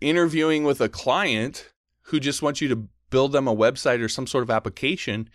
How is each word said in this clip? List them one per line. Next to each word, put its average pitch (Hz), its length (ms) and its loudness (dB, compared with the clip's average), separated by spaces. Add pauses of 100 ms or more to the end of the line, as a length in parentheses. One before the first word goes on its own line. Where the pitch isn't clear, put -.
interviewing 156 640 2
with 139 160 2
a 110 80 2
client 131 840 -2 (300)
who 151 180 -2
just 139 220 -4
wants 147 180 -2
you 147 80 0
to 113 200 -2 (200)
build 135 240 2
them 139 160 2
a 113 80 2
website 120 460 2
or 110 60 -2
some 131 180 -6
sort 127 160 -2
of 120 80 -4
application, 110 840 -2